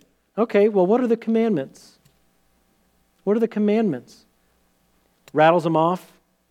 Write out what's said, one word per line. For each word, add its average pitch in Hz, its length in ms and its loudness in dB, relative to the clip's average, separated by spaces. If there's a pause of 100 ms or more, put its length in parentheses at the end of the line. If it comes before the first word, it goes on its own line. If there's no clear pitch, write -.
(380)
okay, 214 320 2
well, 190 180 0
what 233 140 2
are 247 60 -2
the 226 100 0
commandments? 226 840 -6 (1200)
What 208 140 0
are - 20 -2
the 220 80 -2
commandments?" 208 800 -4 (1080)
Rattles 160 320 4
them 165 120 -2
off. 170 360 -2 (380)